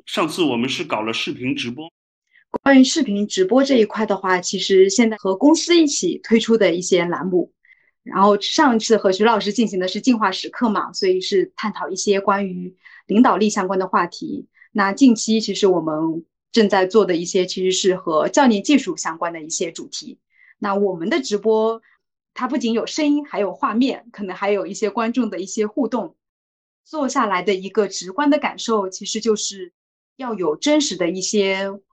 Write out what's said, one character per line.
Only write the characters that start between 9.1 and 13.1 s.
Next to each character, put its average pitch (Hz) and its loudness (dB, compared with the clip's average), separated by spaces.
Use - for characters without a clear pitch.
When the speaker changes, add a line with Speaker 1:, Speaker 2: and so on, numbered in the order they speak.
Speaker 2:
徐 190 0
老 220 4
师 196 -4
进 226 0
行 180 -4
的 185 -2
是 202 -6
进 240 2
化 208 0
时 185 -8
刻 - -2
嘛， 185 -4
所 190 -2
以 185 2
是 185 0
探 214 -6
讨 - -10
一 185 -10
些 196 0
关 202 0
于 180 -10
领 196 4